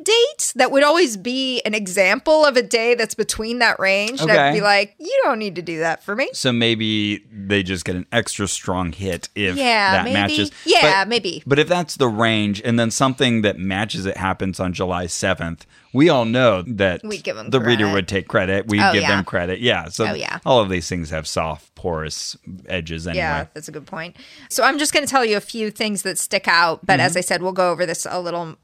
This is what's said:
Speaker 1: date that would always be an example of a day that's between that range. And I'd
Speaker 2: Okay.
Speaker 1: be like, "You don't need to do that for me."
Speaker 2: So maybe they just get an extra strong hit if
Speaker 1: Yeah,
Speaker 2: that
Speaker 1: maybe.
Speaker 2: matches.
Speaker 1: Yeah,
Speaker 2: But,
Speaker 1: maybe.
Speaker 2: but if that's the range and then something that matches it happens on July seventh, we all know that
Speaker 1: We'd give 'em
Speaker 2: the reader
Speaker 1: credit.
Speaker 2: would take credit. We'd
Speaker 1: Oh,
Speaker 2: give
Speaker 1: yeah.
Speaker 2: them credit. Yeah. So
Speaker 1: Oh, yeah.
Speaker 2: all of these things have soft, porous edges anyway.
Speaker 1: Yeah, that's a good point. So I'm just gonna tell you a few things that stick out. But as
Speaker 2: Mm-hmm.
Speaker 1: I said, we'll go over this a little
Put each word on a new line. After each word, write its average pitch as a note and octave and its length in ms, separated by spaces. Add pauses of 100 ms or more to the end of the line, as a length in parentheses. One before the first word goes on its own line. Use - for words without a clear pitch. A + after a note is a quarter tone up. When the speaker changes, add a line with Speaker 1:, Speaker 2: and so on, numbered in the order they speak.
Speaker 1:
date A#4 540
that B3+ 140
would C4+ 120
always D4 360
be B3 480
an G#3 80
example G#3 720
of C4 100
a B3 60
day A#3 320
that's A#3 200
between A3 440
that A3+ 200
range. G3+ 440
And D#3+ 80
I'd C#3+ 180
Speaker 2:
Okay. D3 100
Speaker 1:
be - 40
like, G3+ 360
"You A#4+ 260
don't C4 140
need G#3 180
to F3 60
do E3 180
that E3 220
for G3+ 140
me." D4 160
Speaker 2:
So C3 200
maybe A2 760
they G2+ 320
just F2+ 220
get F2+ 120
an F#2 140
extra G#2+ 380
strong F2+ 440
hit F#2 420
if F#2+ 220
Speaker 1:
Yeah, A3 360
Speaker 2:
that F#3+ 120
Speaker 1:
maybe. B3+ 100
Speaker 2:
matches. D4+ 360 (140)
Speaker 1:
Yeah, D4 400
Speaker 2:
But, G3 40
Speaker 1:
maybe. A3 380
Speaker 2:
but C#3 120
if D#3 100
that's F3 280
the C3 120
range G#2+ 560
and A#2 140
then A2+ 120
something B2+ 520
that G2+ 160
matches F#2+ 480
it F#2+ 100
happens F#2 420
on F#2 140
July F2+ 340
seventh, E2+ 600 (260)
we C#3+ 160
all C3 160
know A2+ 420
that G2 380
Speaker 1:
We'd G#3+ 180
give - 160
'em G#2+ 120
Speaker 2:
the C3 100
reader A2+ 240
Speaker 1:
credit. G2+ 100
Speaker 2:
would F#2+ 140
take F#2+ 180
credit. G2 400
We'd G#2 160
Speaker 1:
Oh, F#3+ 100
Speaker 2:
give - 100
Speaker 1:
yeah. - 140
Speaker 2:
them F#2 80
credit. F#2 360
Yeah. G2 300
So A2 180
Speaker 1:
Oh, D#2+ 60
yeah. - 300
Speaker 2:
all C3 160
of G2 80
these F2+ 200
things E2 220
have D#2 180
soft, D#2+ 480
porous D#2 600 (320)
edges E2 380
anyway. F2 140
Speaker 1:
Yeah, D3+ 340
that's D3+ 140
a D#3 40
good D3 140
point. E3 300 (320)
So - 160
I'm C4+ 140
just D4 140
gonna D4 140
tell C4 180
you G#3+ 120
a G3+ 40
few G#3+ 300
things G#3 320
that F#3 160
stick - 300
out. E3+ 360
But F#3+ 140
as E3+ 140
Speaker 2:
Mm-hmm. F3 60
Speaker 1:
I - 20
said, F3 220
we'll F#3 100
go F3+ 180
over F3 160
this E3+ 240
a F3+ 100
little E3+ 440